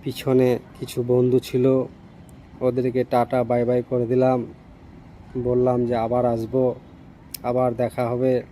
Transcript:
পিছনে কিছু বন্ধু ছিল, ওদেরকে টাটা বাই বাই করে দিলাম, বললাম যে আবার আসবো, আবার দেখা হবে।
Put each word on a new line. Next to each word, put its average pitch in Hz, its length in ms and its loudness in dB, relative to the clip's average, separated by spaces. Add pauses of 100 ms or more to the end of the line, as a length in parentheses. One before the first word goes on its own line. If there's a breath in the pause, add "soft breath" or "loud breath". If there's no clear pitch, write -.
পিছনে 127 560 2 (200)
কিছু 127 280 -6
বন্ধু 123 320 4
ছিল, 131 460 0 (760)
ওদেরকে 123 420 0
টাটা 123 400 2
বাই 120 220 0
বাই 123 240 0
করে 123 160 0
দিলাম, 127 400 2 (920)
বললাম 123 480 2
যে 120 100 -2
আবার 120 300 0
আসবো, 120 500 0 (680)
আবার 123 320 0
দেখা 120 340 -2
হবে। 123 420 0